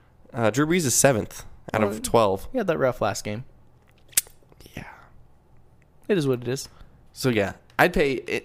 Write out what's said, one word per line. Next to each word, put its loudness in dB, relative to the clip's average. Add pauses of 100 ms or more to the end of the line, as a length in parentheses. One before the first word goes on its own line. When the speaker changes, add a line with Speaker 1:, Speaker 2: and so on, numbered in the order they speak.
(340)
Speaker 1:
Uh, 2
Drew 0
Brees 2
is 0
seventh 2 (280)
out 2
Speaker 2:
Well, 0
Speaker 1:
of -10
twelve. 2
Speaker 2:
he -4
had -2
that 0
rough 0
last -2
game. -8 (1300)
Speaker 1:
Yeah. -12 (1200)
Speaker 2:
It 2
is 0
what 0
it -8
is. -6 (440)
Speaker 1:
So, -2
yeah. 2 (260)
I'd 6
pay, 0
i-, -4